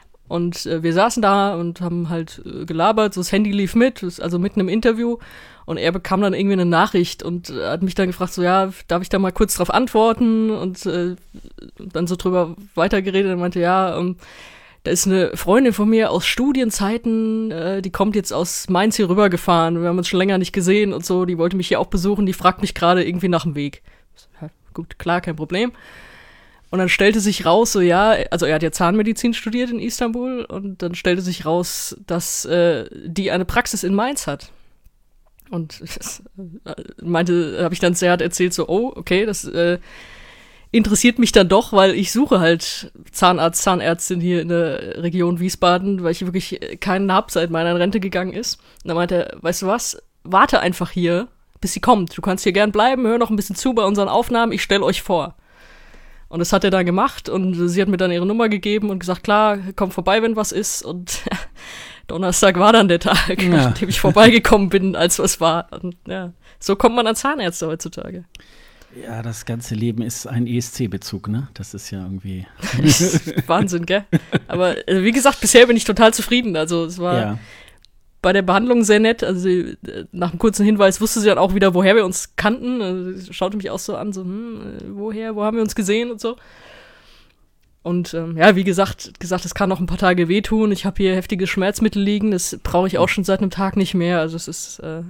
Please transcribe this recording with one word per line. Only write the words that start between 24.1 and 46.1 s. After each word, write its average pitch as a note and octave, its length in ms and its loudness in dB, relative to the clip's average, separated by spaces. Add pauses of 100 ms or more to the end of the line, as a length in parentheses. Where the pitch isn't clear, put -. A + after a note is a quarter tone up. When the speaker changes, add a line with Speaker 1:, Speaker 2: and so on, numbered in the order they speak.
Speaker 1:
Ja, D3+ 80 -14 (240)
gut, - 240 -14
klar, E3+ 240 -2
kein E3+ 140 -6
Problem. F3+ 380 -4 (960)
Und F3+ 80 -2
dann F3+ 100 2
stellte G#3 300 2
sich G3+ 260 -2
raus, G#3+ 280 4
so G3 80 2
ja, F#3 340 4 (160)
also E3+ 140 0
er D3+ 100 2
hat D#3 80 0
ja D#3+ 80 -2
Zahnmedizin G#3+ 640 0
studiert A#3+ 360 -4
in A#3 100 -6
Istanbul A#3+ 640 -6
und G3 360 -10
dann F3 140 -6
stellte F3+ 260 0
sich F3+ 240 -6
raus, F3 520 -4 (100)
dass, - 380 -6
äh, E3+ 400 2 (200)
die F3+ 240 -4
eine F3+ 160 0
Praxis - 380 -2
in F#3 100 0
Mainz B3 320 -2
hat. - 260 -8 (1000)
Und, E3 320 -10 (840)
äh, D#3 60 -14 (320)
meinte, E3+ 580 0
hab E3+ 120 -2
ich F3 80 -6
dann F3+ 120 4
Serhat F3+ 280 2
erzählt, F3+ 320 -2
so, - 160 -4
oh, A#3 260 -2
okay, F#3 300 0
das, G#3 180 -6
äh, F3 360 0 (920)
interessiert A3+ 480 4
mich A#3 140 4
dann F#3+ 160 8
doch, A3 240 4
weil G3 200 6
ich F#3+ 200 -2
suche B3 260 2
halt - 540 0 (180)
Zahnarzt, E3+ 520 2
Zahnärztin F3 580 0
hier F3 200 0
in D#3 60 -6
der E3 560 -4
Region F3 380 0
Wiesbaden, F#3 640 0
weil E3 80 0